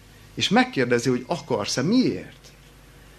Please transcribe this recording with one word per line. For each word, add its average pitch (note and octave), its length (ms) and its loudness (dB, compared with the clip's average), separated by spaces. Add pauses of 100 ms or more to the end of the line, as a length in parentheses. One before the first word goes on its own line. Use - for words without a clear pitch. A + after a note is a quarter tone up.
(340)
És - 140 -2
megkérdezi, C3 600 2
hogy A#2+ 160 0
akarsz-e, B2 560 -4
miért? D3 720 -2 (680)